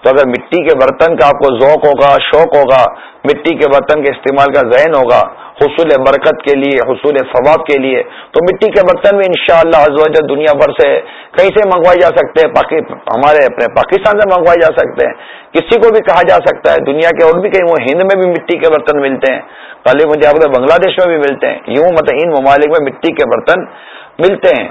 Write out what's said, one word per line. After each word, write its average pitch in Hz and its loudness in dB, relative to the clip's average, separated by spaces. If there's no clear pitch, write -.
تو 127 2
اگر 135 2
مٹی 139 -4
کے 151 2
برتن 135 0
کا 147 2
آپ 143 2
کو 135 -2
ذوق 143 2
ہوگا، 139 2
شوق 156 0
ہوگا، 131 4
مٹی 143 -2
کے 151 0
برتن 143 0
کے 139 -2
استعمال 139 -2
کا 127 0
ذہن 156 2
ہوگا 120 2
حصول 147 0
برکت 135 0
کے 143 0
لیے، 135 -2
حصول 139 -2
ثواب 135 0
کے 143 0
لیے، 131 -2
تو - -6
مٹی 190 -2
کے 202 0
برتن 185 2
بھی 196 0
انشاءاللہ 165 2
عز 147 2
و 156 2
جل 156 0
دنیا 151 0
بھر 143 0
سے 139 0
کہیں 190 2
سے 202 0
منگوائے 175 2
جا 175 4
سکتے 160 0
ہیں، 123 -6
پاکی-، - -2
ہمارے 143 2
اپنے 120 -4
پاکستان 196 0
سے 208 2
منگوائے 175 2
جا 165 2
سکتے 143 -2
ہیں، - -6
کسی 208 0
کو 226 4
بھی 220 2
کہا 180 0
جا 185 4
سکتا 147 -2
ہے۔ 143 0
دنیا 156 -2
کے 165 0
اور 165 2
بھی 196 -4
کہیں، 185 0
وہ 165 2
ہند 139 -2
میں 190 0
بھی 185 0
مٹی 170 -4
کے 160 0
برتن 147 -2
ملتے 135 -2
ہیں، - -8
غالب 143 2
مجھے 151 2
آپ 147 4
کو 156 2
بنگلہ 131 2
دیش 180 -2
میں 175 0
بھی - -
ملتے 143 -2
ہیں، 120 -6
یوں 160 0
مطلب 147 -2
ان 175 -2
ممالک 147 0
میں 139 -4
مٹی 165 -6
کے 156 -2
برتن 117 -2
ملتے 185 0
ہیں۔ 85 -10